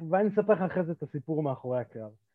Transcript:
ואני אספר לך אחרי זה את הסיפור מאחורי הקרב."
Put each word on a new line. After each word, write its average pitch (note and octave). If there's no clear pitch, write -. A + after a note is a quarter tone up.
ואני G3
אספר G#3
לך F3+
אחרי F#3
זה E3
את D#3+
הסיפור D3+
מאחורי B2+
הקרב." A2